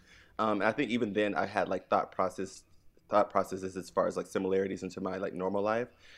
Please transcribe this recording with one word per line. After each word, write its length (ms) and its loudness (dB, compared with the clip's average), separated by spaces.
Um, 200 2
and 40 2
I 80 6
think 180 0
even 220 0
then 240 2
I 100 0
had, 220 0
like, 200 -4
thought 220 2
process, 540 -4
thought 180 6
processes 480 -2
as 140 -10
far 160 2
as, 100 -2
like, 100 -4
similarities 580 0
into 160 -8
my, 180 -4
like, 160 -4
normal 280 -2
life. 260 0